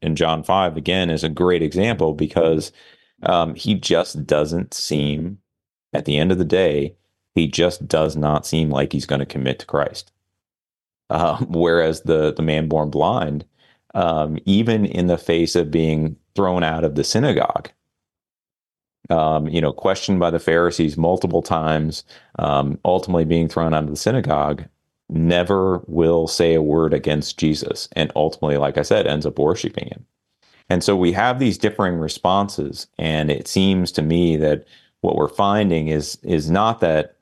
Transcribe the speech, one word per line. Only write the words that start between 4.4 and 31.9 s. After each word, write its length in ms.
seem, 640
at 120
the 140
end 140
of 60
the 60
day, 500
he 120
just 400
does 300
not 300
seem 240
like 220
he's 140
gonna 200
commit 340
to 60
Christ. 460
Uh, 280
<laughs> 120
whereas 540
the, 300
the 100
man 260
born 220
blind, 540
um, 500
even 400
in 220
the 120
face 380
of 140
being 460
thrown 260
out 220
of 100
the 100
synagogue, 680
um, 400
you 120
know, 120
questioned 480
by 100
the 80
Pharisees 580
multiple 460
times, 640
um, 460
ultimately 400
being 240
thrown 260
out 80
of 80
the 60
synagogue, 680
never 800
will 400
say 260
a 80
word 320
against 420
Jesus. 560
And 220
ultimately, 440
like 200
I 40
said, 260
ends 180
up 140
worshiping 480
him. 180
And 160
so 100
we 160
have 300
these 180
differing 380